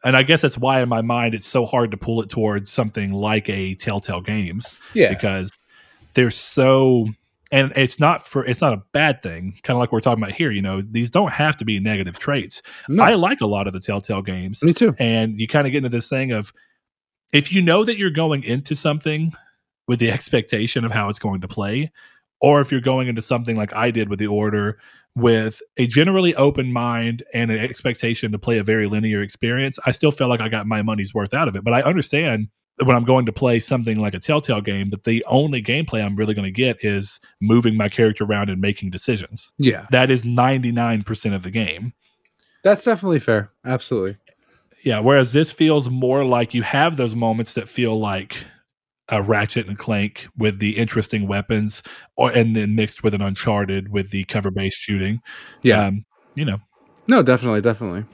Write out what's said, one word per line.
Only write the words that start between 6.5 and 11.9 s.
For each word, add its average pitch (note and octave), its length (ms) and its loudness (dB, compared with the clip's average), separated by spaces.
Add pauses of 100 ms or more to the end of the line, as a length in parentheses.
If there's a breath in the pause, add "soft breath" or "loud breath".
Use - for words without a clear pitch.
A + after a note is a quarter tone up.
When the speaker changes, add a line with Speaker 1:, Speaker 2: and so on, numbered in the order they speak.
Speaker 1:
and C3+ 240 2
it's C3+ 240 0
not D#3 260 2
for, C3+ 160 -2
it's A#2+ 200 -2
not C#3+ 100 4
a G2 100 -4 (100)
bad D3 300 0
thing, F2+ 420 -10
kinda B2 140 0
like A#2+ 140 0
we're A2+ 80 0
talking A2+ 220 2
about G2 120 -6
here, D#3 160 -2
you G2+ 120 -2
know, G2 180 -2
these A2+ 300 -4
don't F3+ 200 2
have D3+ 280 0
to A2 80 -6
be G#2+ 120 -2
negative G2 400 -2